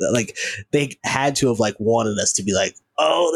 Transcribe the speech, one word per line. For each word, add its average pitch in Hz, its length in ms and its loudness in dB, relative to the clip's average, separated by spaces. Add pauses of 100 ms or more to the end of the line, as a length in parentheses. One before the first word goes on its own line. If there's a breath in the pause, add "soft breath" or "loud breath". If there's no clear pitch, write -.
(120)
like, 117 260 -2 (340 loud breath)
they 143 180 0 (140)
had 135 320 0
to 135 120 2
have, 117 120 0
like, 104 200 0
wanted 110 380 2
us 90 160 -2
to - 80 -2
be 98 120 0
like, 95 220 0 (220)
"Oh, 160 380 2